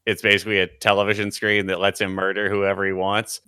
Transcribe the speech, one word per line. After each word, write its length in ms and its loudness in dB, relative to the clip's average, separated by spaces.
It's 160 -2
basically 380 4
a 80 2
television 640 0
screen 380 -2
that 140 -2
lets 180 0
him 140 -4
murder 360 -2
whoever 360 0
he 80 -2
wants, 540 -2